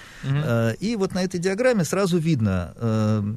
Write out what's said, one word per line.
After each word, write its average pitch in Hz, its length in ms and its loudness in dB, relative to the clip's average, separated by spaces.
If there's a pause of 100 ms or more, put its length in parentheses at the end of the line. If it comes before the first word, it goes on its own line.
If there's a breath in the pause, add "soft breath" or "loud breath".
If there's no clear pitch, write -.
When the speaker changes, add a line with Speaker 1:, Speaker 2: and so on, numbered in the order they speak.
(220 loud breath)
Speaker 1:
Мгм. 139 220 -2
Speaker 2:
Э, 113 360 2
и 226 160 -2
вот 190 180 -2
на 185 80 -2
этой 185 160 -4
диаграмме 196 460 2
сразу 180 340 0
видно, 110 580 0
э, 110 460 0 (140)